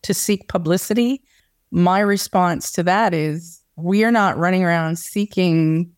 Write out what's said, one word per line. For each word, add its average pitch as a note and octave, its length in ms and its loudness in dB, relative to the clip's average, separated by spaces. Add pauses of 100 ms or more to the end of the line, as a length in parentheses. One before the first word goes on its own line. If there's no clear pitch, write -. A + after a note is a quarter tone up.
to G3 100 -2
seek - 340 -4
publicity. G#3+ 720 -2 (500)
My F3+ 280 2
response F#3+ 720 0
to F3 100 -2
that F#3 300 2
is, D#3+ 480 -6 (140)
we F#3+ 280 0
are A#3 80 2
not G#3 260 2
running F#3 260 0
around E3+ 340 0
seeking E3+ 1000 0